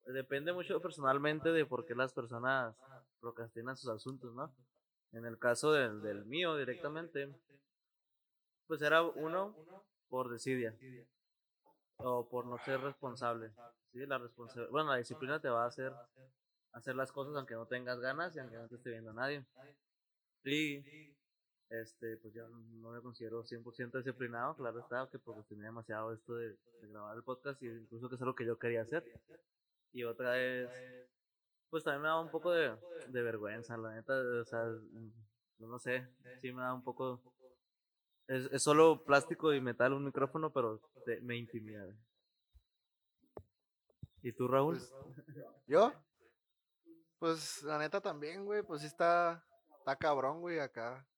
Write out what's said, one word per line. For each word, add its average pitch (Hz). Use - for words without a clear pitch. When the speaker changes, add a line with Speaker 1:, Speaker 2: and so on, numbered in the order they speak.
Speaker 1:
depende 139
mucho 180
personalmente 147
de 160
por 120
qué 120
las 131
personas 120
procrastinan 117
sus 127
asuntos, 127
¿no? 139
En 117
el 113
caso 123
del, 113
del 104
mío 160
directamente, 143
pues 156
era 156
uno 175
por 127
desidia 117
o 123
por 123
no 120
ser 135
responsable, 120
¿sí? 123
La 135
responsa-, 120
bueno, 151
la 131
disciplina 131
te 143
va 117
a -
hacer 131
hacer 127
las 131
cosas 143
aunque 131
no 113
tengas 123
ganas 151
y 151
aunque 117
no 117
te 120
esté 120
viendo 113
nadie. 135
Y 143
este, 113
pues, 110
yo 113
no 113
me 120
considero 117
cien 117
por 120
ciento 123
disciplinado, 123
claro 120
está, 123
que, -
pues, 107
tenía 104
demasiado 113
esto 117
de, 117
de 107
grabar 104
el 117
podcast, 135
y 120
incluso 117
que 127
es 123
algo 127
que 117
yo 117
quería 117
hacer. 143
Y 123
otra 123
es, 127
pues, 156
también 143
me 156
da 165
un 165
poco 160
de, 147
de 127
vergüenza, 113
la 110
neta, 113
o 123
sea, 117
no, 113
no 123
sé, 127
sí 127
me 127
da 127
un 127
poco, 127
es, 131
es 135
solo 151
plástico 147
y 135
metal, 127
un 139
micrófono, 139
pero 113
te, 117
me 120
intimida, 107
güey. 101
¿Y 120
tú, 123
Raúl? 139
Speaker 2:
Pues, -
¿yo? 196
Pues, 160
la 151
neta 156
también, 170
güey, 208
pues, 156
sí 151
está, 170
está 135
cabrón, 147
güey, 170
acá. 127